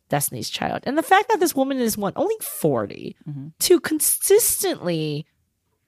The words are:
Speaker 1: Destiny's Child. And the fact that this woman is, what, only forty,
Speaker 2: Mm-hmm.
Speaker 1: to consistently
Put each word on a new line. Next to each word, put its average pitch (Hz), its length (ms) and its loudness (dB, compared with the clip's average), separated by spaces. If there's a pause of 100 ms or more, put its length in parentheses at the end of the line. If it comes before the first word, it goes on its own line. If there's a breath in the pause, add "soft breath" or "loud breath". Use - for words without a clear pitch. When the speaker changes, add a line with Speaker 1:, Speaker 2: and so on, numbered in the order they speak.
Speaker 1:
Destiny's 139 420 -2
Child. - 340 -4
And 277 140 -2
the 320 40 4
fact 392 280 4
that 311 100 2
this 349 140 2
woman 269 240 0
is, 226 180 0
what, 202 200 -2
only 403 240 0
forty, - 760 -2 (120)
Speaker 2:
Mm-hmm. 143 200 -10 (120)
Speaker 1:
to 349 200 6
consistently 175 1400 0 (640)